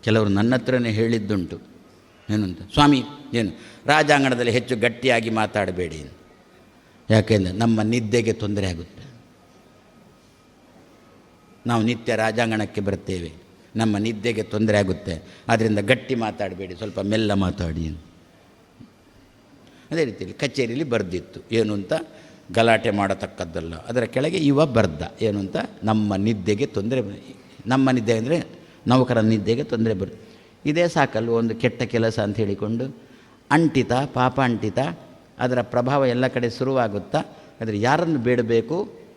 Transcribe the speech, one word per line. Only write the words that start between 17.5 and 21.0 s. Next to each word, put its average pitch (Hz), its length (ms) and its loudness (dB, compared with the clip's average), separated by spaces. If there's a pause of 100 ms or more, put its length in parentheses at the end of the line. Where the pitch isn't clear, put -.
ಅದೇ 160 140 2
ರೀತಿಯಲ್ಲಿ 98 320 -8
ಕಚೇರಿಯಲ್ಲಿ 131 480 -2
ಬರೆದಿತ್ತು, 98 540 -4 (120)